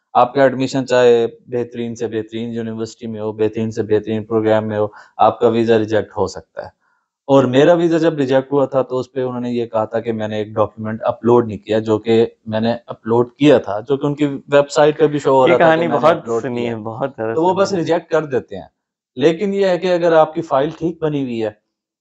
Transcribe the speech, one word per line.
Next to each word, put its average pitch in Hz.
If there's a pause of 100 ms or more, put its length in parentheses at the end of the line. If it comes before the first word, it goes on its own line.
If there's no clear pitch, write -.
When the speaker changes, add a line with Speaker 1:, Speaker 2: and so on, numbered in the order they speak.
(160)
Speaker 1:
आपका 135
एडमिशन 131
चाहे 120
बेहतरीन 120
से 110
बेहतरीन 110
यूनिवर्सिटी 113
में 110
हो, 107
बेहतरीन 110
से 110
बेहतरीन 107
प्रोग्राम 110
में 107
हो, 104 (260)
आपका 110
वीजा 113
रिजेक्ट 107
हो 98
सकता -
है। - (440)
और 135
मेरा 143
वीजा 170
जब 156
रिजेक्ट 135
हुआ 139
था 131
तो 127
उस 127
पे 131
उन्होंने 123
ये 120
कहा 110
था 113
कि 113
मैंने 107
एक 107
डॉक्यूमेंट 110
अपलोड 120
नहीं 107
किया, 107
जो 110
कि 113 (120)
मैंने 113
अपलोड 117
किया 143
था, 101
जो 135
कि 143
उनकी 147
वेबसाइट 143
पे 160
भी 147
शो 139
हो 131
Speaker 2:
ये 127
Speaker 1:
रहा -
था -
कि 170
Speaker 2:
कहानी 160
Speaker 1:
मैंने 156
Speaker 2:
बहुत 160
Speaker 1:
अपलोड 117
Speaker 2:
सुनी 123
Speaker 1:
किया। 120
Speaker 2:
है, 117
बहुत 110
ज्यादा 113
Speaker 1:
तो 160
वो 175
Speaker 2:
सुनी 185
Speaker 1:
बस 196
Speaker 2:
है। 190
Speaker 1:
रिजेक्ट 165
कर 156
देते 113
हैं। 82 (460)
लेकिन 165
ये 196
है 180
कि 185
अगर 175
आपकी 156
फाइल 143
ठीक 165
बनी 147
हुई 120
है, 107 (380)